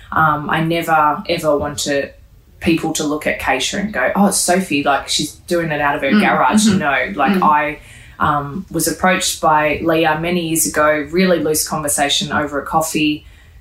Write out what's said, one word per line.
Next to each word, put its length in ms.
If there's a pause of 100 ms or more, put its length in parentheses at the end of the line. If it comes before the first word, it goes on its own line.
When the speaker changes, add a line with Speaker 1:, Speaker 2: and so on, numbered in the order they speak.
(120)
Speaker 1:
um, 380
I 140
never, 640
ever 300
want 220
to, 300 (500)
people 340
to 100
look 240
at 140
Keisha 380
and 120
go, 240
"Oh, 120
it's 100
Sophie, 460
like, 260
she's 220 (160)
doing 240
it 100
out 140
of 60
her 100
Speaker 2:
Mm, 100
Speaker 1:
garage." 460
Speaker 2:
mm-hmm. 100
Speaker 1:
No, 380
like, 180
Speaker 2:
Mm. 100
Speaker 1:
I, 360 (400)
um, 520
was 160
approached 540
by 420
Leah 380
many 280
years 180
ago, 440
really 280
loose 280
conversation 640
over 300
a 40
coffee. 600 (360)